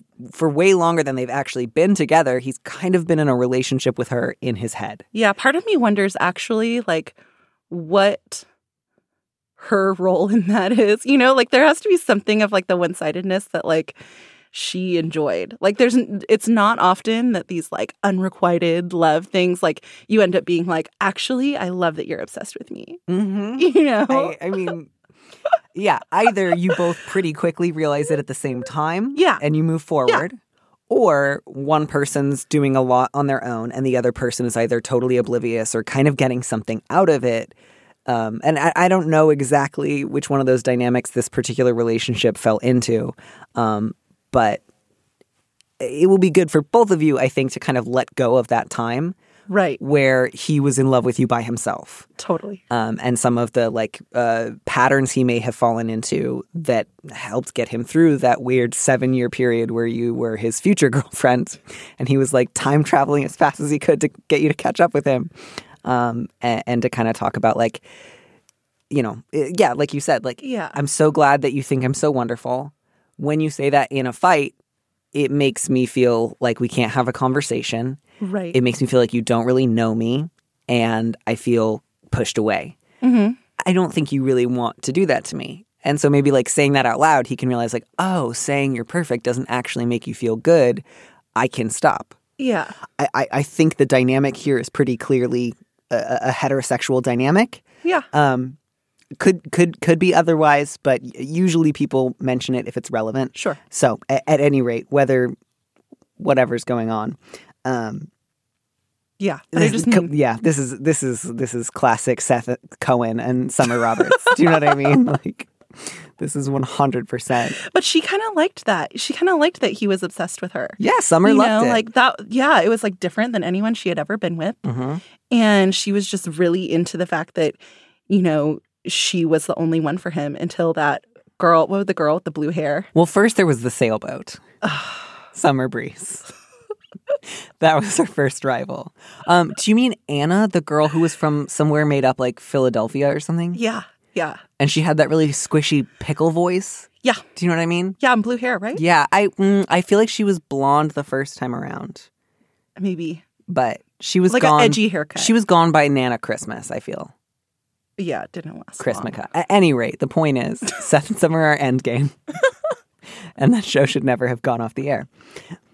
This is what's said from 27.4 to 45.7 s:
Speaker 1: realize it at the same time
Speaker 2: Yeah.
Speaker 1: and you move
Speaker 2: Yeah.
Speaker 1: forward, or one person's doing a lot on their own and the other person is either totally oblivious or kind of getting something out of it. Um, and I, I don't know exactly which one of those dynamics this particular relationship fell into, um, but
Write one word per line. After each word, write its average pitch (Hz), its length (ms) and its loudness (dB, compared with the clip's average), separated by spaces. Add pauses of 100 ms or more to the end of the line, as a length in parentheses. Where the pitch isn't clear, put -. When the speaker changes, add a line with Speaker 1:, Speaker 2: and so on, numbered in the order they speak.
Speaker 1:
realize 151 380 -2
it 156 100 0
at 143 80 -6
the 135 60 -8
same 127 300 -6
time 165 520 -4
Speaker 2:
Yeah. 294 260 2
Speaker 1:
and 151 140 0
you 156 80 0
move 160 180 0
Speaker 2:
Yeah. - 60 -20
Speaker 1:
forward, 151 520 -2 (500)
or 143 560 2
one 151 400 -2
person's 143 600 -2
doing 139 300 0
a 131 60 2
lot 127 320 2
on 143 140 0
their 135 180 -2
own 117 260 -6
and 131 140 -4
the 127 100 0
other 123 160 0
person 123 360 -4
is 117 100 -4
either 117 240 0
totally 127 360 0
oblivious 117 580 -2
or 110 80 -2
kind 139 240 2
of 139 100 0
getting 127 240 0
something 110 480 -6
out 175 200 4
of 135 140 2
it. 117 300 -2 (540)
Um, 113 360 -2
and 156 140 2
I, 156 180 2
I 175 120 4
don't 185 200 2
know 156 220 4
exactly 143 720 0
which - 280 -4
one 139 80 2
of 131 80 0
those 127 160 2
dynamics 123 480 0
this - 180 -2
particular 123 460 0
relationship 113 640 0
fell 110 200 2
into, 120 560 0 (400)
um, 110 400 -2 (380)
but 110 320 2 (1160)